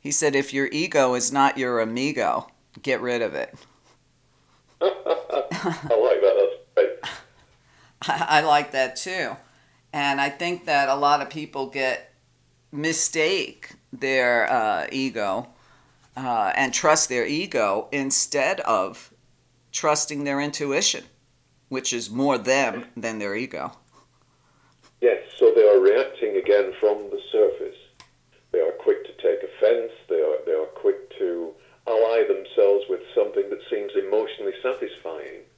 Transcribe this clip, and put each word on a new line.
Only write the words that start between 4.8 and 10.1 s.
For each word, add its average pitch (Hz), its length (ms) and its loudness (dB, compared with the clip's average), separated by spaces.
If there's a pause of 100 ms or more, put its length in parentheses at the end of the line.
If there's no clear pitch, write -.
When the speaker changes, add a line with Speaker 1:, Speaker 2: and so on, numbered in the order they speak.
Speaker 2:
<laughs> - 0 -
I 170 60 2 (1120)
like 113 200 4
that. 98 140 6 (400)
That's - 0 -
great. - 280 2
Speaker 1:
<laughs> - 80 -10 (920)
I, 135 260 -2
I 151 140 6
like 147 300 2
that 131 240 -2
too. 180 400 -6 (560)
And 139 280 0